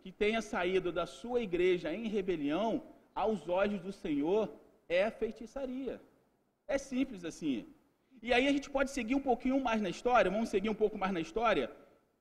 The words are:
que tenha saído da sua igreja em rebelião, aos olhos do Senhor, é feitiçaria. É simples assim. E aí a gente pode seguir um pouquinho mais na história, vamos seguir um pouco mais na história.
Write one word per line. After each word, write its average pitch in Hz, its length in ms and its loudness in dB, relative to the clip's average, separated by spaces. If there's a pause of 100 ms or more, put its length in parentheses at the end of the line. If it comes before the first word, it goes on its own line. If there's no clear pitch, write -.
que 185 80 -14
tenha 214 300 0
saído 185 500 0
da 170 140 -2
sua 240 380 -4
igreja 175 500 2
em 226 160 -6
rebelião, 185 720 0 (340)
aos 190 320 -2
olhos 196 320 2
do 185 120 -10
Senhor, 170 500 0 (460)
é 185 220 2
feitiçaria. 247 920 -8 (680)
É 277 80 0
simples 247 480 -4
assim. 143 420 -4 (560)
E 233 100 0
aí 247 140 4
a 285 60 4
gente 277 160 -2
pode 269 220 -2
seguir 240 240 -2
um 277 60 2
pouquinho 262 400 2
mais 226 200 0
na 208 80 0
história, 208 420 4
vamos 220 200 0
seguir 202 180 0
um 220 60 0
pouco 208 240 0
mais 190 140 0
na 175 80 -2
história. 175 500 0 (500)